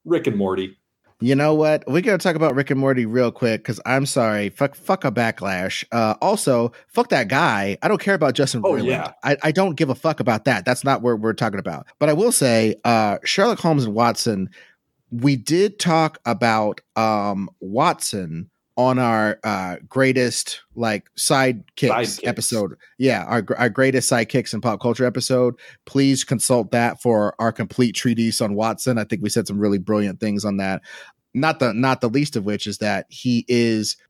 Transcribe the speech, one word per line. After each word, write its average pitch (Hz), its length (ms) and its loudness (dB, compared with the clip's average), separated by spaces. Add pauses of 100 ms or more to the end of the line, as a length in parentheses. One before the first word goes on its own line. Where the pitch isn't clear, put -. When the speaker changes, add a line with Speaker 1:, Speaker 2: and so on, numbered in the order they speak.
Speaker 1:
Rick 165 220 0
and 110 100 -2
Morty. 95 400 -2 (440)
Speaker 2:
You 127 140 2
know 151 200 4
what? 151 320 2
We're 151 160 2
gonna 202 160 2
talk 175 180 0
about 151 180 2
Rick 135 160 0
and 135 100 0
Morty 131 260 2
real 120 240 2
quick 113 340 -2
'cause 113 220 -6
I'm 135 180 2
sorry. 107 460 0
Fuck, 139 240 -4
fuck - 300 -4
a 131 80 0
backlash. 95 800 -4
Uh, 113 280 0
also, 135 520 0 (160)
fuck 240 220 0
that 127 180 2
guy. 110 540 0
I 156 60 2
don't 196 120 0
care 196 140 0
about 147 200 2
Justin 131 300 0
Speaker 1:
Oh, 139 80 2
Speaker 2:
Roiland. 127 140 0
Speaker 1:
yeah. 80 260 -4 (100)
Speaker 2:
I, 139 220 2
I 156 80 2
don't 180 240 0
give 156 120 0
a 131 60 0
fuck 156 260 -2
about 107 240 0
that. 110 220 0
That's 123 180 -2
not 135 180 2
what 117 180 0
we're 110 120 0
talking 104 280 -4
about. 82 260 -8 (120)
But 151 120 2
I - 20 4
will 208 200 2
say, 113 420 2 (100)
uh, 110 400 2
Sherlock 202 360 0
Holmes 151 240 2
and 104 100 -4
Watson, 107 560 0 (600)
we 131 260 0
did 185 420 0
talk 160 480 0
about, 110 540 0 (160)
um, 104 520 0 (120)
Watson 98 920 -4 (260)
on 127 220 2
our, 110 460 0
uh, 92 320 -4 (120)
greatest, 127 720 0 (120)
like, 110 420 -4
sidekicks 131 480 0 (120)
Speaker 1:
Sidekicks. 117 500 -2
Speaker 2:
episode. 110 500 -4 (220)
Yeah, 120 260 2
our 117 180 -2
gr-, 110 120 -4
our 123 140 0
greatest 131 420 2
sidekicks 120 420 0
in 107 80 -6
pop 107 200 -2
culture 123 260 0
episode. 123 480 0 (300)
Please 139 400 2
consult 120 480 0
that 120 280 0
for 107 380 2
our 113 140 0
complete 113 420 -2
treatise 113 460 0
on 104 140 -2
Watson. 110 440 -2
I 107 60 -2
think 101 180 -6
we 104 60 0
said 104 180 0
some 101 140 -4
really 101 180 2
brilliant 101 400 0
things 104 260 -4
on 101 120 -2
that. 95 260 -4 (520)
Not 156 260 0
the, 123 120 2
not 127 280 2
the 120 80 0
least 143 280 -2
of 101 80 -4
which 104 220 -4
is 101 120 -8
that 101 300 -2
he 120 400 -2
is 117 480 0 (140)